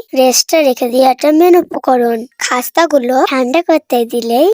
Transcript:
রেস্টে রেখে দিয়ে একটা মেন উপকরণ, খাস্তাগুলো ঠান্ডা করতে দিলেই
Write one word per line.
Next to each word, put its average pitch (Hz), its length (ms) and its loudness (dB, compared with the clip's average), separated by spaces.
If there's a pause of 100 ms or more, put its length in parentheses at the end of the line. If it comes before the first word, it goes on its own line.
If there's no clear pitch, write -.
(140)
রেস্টে 262 480 0
রেখে 262 260 0
দিয়ে 254 240 2
একটা 294 200 -2
মেন 349 240 4
উপকরণ, 240 640 -2 (200)
খাস্তাগুলো 254 800 -2 (120)
ঠান্ডা 262 340 -2
করতে 311 420 -2
দিলেই 233 500 -2